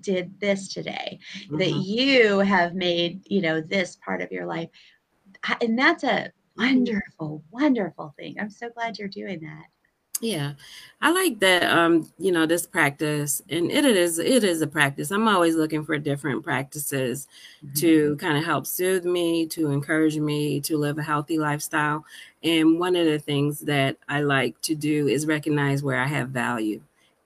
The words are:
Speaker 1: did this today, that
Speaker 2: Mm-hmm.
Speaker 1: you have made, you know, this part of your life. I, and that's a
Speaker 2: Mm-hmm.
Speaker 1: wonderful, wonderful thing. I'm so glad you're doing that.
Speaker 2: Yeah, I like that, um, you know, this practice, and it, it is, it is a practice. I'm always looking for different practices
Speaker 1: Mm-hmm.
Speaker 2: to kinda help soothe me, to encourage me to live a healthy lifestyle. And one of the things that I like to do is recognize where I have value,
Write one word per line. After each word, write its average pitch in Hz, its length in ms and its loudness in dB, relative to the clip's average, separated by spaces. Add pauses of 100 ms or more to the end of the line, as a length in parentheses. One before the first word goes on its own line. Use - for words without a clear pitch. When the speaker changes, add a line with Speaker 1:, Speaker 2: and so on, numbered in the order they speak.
Speaker 1:
did 185 400 -4
this 196 280 -2
today, - 500 -10 (320)
that 170 180 0
Speaker 2:
Mm-hmm. - 140 0
Speaker 1:
you 220 580 4
have 180 340 2
made, 175 460 0 (100)
you 196 120 2
know, 160 180 0
this 175 360 -4
part 185 260 -6
of 175 100 -10
your 180 140 -8
life. 170 220 -6 (760)
I, - 160 -4
and 226 180 0
that's 320 260 2
a - 260 0 (280)
Speaker 2:
Mm-hmm. 214 40 -2
Speaker 1:
wonderful, 220 880 0
wonderful 220 680 -2
thing. 151 220 -14
I'm 214 100 -6
so 240 200 -12
glad 233 280 -8
you're 202 100 -8
doing 202 320 -10
that. 156 240 -16 (580)
Speaker 2:
Yeah, 151 320 -4 (480)
I 277 100 4
like 349 280 0
that, 180 300 6
um, 165 480 4
you 180 140 0
know, 160 140 2
this 170 180 0
practice, 151 840 0
and 170 200 0
it, 285 140 2
it 233 140 4
is, 175 200 2
it 233 260 4
is 165 180 2
a 151 40 2
practice. 147 440 0
I'm 220 180 2
always 170 280 4
looking 156 280 0
for 156 140 -2
different 139 440 -2
practices 139 840 -4 (340)
Speaker 1:
Mm-hmm. 139 180 -14
Speaker 2:
to 151 360 4
kinda 151 240 0
help 156 260 -2
soothe 185 380 0
me, 170 440 0
to 156 220 -2
encourage 156 480 2
me 147 440 -2
to 156 160 -2
live 147 180 -2
a 156 60 -4
healthy 151 360 -2
lifestyle. 151 680 -2 (360)
And 160 380 4
one 180 160 0
of 170 80 2
the 151 140 2
things 147 420 -2
that 139 380 0 (100)
I 143 140 -2
like 135 400 0
to 160 120 -4
do 147 340 0
is 147 180 0
recognize 147 560 0
where 131 180 0
I 127 60 0
have 135 240 -4
value, 117 500 -4 (460)